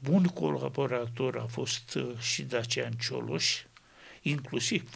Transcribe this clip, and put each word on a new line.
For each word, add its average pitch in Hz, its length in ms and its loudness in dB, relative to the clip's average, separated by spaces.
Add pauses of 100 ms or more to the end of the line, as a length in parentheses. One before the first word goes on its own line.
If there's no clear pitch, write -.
bun 175 220 6
colaborator 131 1120 0
a 117 80 -4
fost, - 480 -4
uh, 123 240 -2
și 120 240 -2
Dacian 120 500 0
Cioloș, 120 680 0 (600)
inclusiv 143 720 0